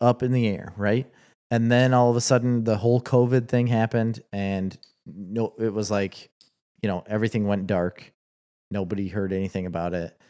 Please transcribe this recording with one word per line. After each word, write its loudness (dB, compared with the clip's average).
up 4
in 0
the 2
air, -4
right? 0
And 2
then 6
all 6
of 2
a 0
sudden, 2
the 2
whole 2
covid 2
thing 0
happened, 0
and -4
no, -6
it -2
was -4
like, -4
you -2
know, -4
everything 0
went -2
dark. -4
Nobody -6
heard -4
anything -4
about -6
it. -8